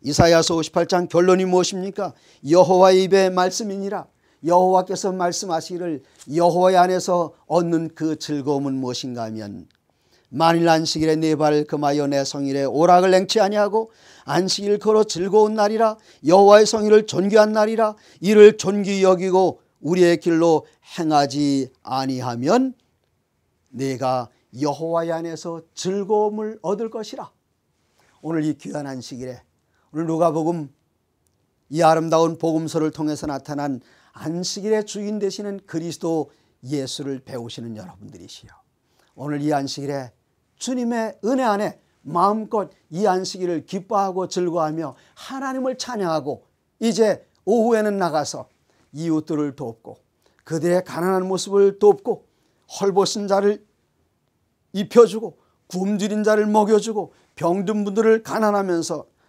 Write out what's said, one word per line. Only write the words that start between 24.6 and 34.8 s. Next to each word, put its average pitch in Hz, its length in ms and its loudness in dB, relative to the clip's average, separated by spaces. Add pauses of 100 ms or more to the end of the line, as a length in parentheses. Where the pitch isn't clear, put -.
안에서 165 500 -8 (140)
즐거움을 208 880 -4
얻을 208 260 -4
것이라." 220 420 -14 (920)
오늘 160 200 -2
이 151 120 -2
귀한 143 300 -10
안식일에, 127 540 -14 (500)
오늘 160 160 -6
누가복음, 160 640 -2 (960)
이 160 140 0
아름다운 160 540 2
복음서를 160 540 -2
통해서 151 360 -6
나타난 143 540 -8 (320)
안식일의 196 720 -4